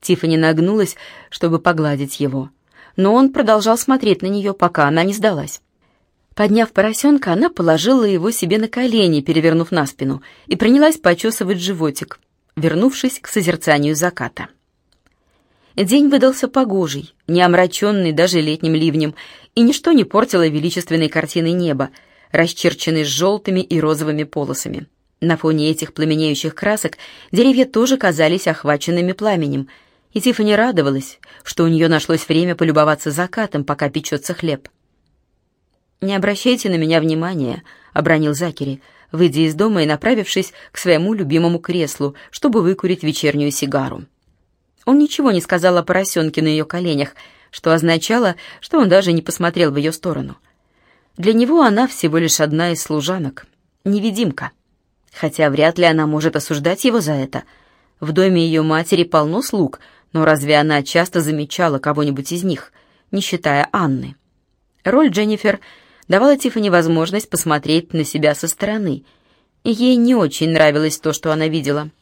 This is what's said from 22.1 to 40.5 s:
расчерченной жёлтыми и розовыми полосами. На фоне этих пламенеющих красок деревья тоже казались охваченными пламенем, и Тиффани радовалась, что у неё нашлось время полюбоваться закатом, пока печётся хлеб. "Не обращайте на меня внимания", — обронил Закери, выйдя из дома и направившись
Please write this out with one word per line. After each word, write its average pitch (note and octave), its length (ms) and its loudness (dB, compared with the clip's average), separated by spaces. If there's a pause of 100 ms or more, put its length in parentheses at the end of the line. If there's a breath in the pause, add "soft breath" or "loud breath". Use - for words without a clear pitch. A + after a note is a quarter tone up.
расчерченной E3 720 -2
жёлтыми F#3 560 -2
и F3+ 180 -2
розовыми D3+ 460 -2
полосами. C#3+ 640 -8 (340)
На E3 160 2
фоне D#3 340 0
этих D#3 220 -6
пламенеющих D#3 640 -2
красок G#3 420 -4 (340 loud breath)
деревья B3+ 360 4
тоже B3+ 300 0
казались E3+ 520 0
охваченными E3+ 640 -2
пламенем, D#3 560 -2 (440 soft breath)
и G#3+ 80 -4
Тиффани G#3+ 320 0
радовалась, E3 680 0 (220 loud breath)
что - 220 -2
у E3 40 4
неё E3 200 4
нашлось D#3 380 0
время E3+ 280 0
полюбоваться D3+ 560 0
закатом, F3 540 -4
пока D3 240 -4
печётся D3+ 460 -6
хлеб. D3 340 -6 (1300)
"Не G3 140 -2
обращайте G3+ 520 0
на F#3 60 0
меня D#3+ 260 2
внимания", — D#3+ 640 -4 (300 soft breath)
обронил D3+ 420 0
Закери, C#3+ 480 -8 (300 soft breath)
выйдя D#3+ 300 2
из D#3 120 0
дома F#3+ 300 0
и - 20 0
направившись F#3+ 680 -2 (200 loud breath)